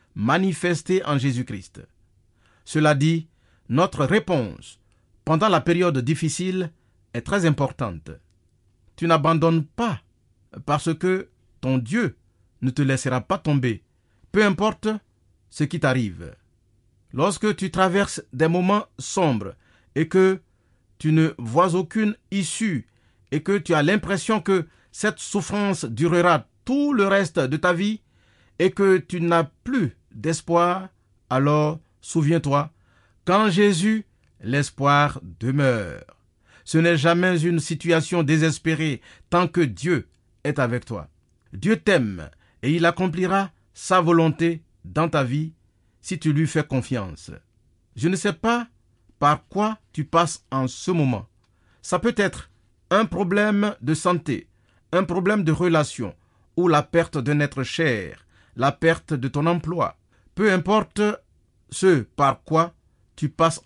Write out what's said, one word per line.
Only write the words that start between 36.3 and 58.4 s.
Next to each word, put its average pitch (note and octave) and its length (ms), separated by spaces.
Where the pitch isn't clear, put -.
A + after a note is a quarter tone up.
Ce D#3 140
n'est E3+ 180
jamais E3+ 440
une E3+ 200
situation E3 640
désespérée D#3 800
tant F3 160
que - 140
Dieu C3+ 480
est D3 140
avec A#2+ 260
toi. F#2 240
Dieu F#3 240
t'aime G#2+ 540
et C3+ 100
il E3+ 120
accomplira F#3 680
sa - 280
volonté E3 640
dans D3+ 240
ta D#3+ 140
vie D3 300
si F3+ 140
tu D#3 120
lui D3+ 140
fais D3+ 160
confiance. G#2 680
Je B2+ 120
ne F#3 60
sais G3 180
pas A#3 360
par D3+ 300
quoi G#3+ 320
tu D3+ 120
passes E3+ 480
en C3+ 160
ce - 240
moment. B2+ 340
Ça - 160
peut A3+ 180
être - 360
un G#3+ 140
problème G3+ 760
de C3 120
santé, D#3 560
un F#3 100
problème F#3+ 400
de D#3+ 80
relation, D3+ 640
ou F3 120
la D3 160
perte E3 340
d'un D3 220
être C#3+ 240
cher, A2+ 600